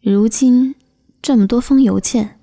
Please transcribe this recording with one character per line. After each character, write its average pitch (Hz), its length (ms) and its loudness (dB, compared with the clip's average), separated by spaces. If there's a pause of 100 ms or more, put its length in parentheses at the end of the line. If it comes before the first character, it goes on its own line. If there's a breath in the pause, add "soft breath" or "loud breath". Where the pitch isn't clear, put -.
如 202 260 0
今 254 480 0 (440)
这 277 160 -2
么 202 120 2
多 240 120 -2
封 269 220 0
邮 196 180 0
件 - 440 -6